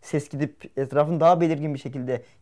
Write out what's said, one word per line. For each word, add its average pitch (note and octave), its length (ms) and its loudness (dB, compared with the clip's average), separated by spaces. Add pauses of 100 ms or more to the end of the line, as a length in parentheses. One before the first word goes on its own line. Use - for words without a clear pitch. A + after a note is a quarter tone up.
ses C#3+ 260 -4
gidip - 500 -8
etrafın D3 420 0
daha E3+ 200 6
belirgin D#3 340 0
bir C3 40 -8
şekilde B2+ 440 -6 (200)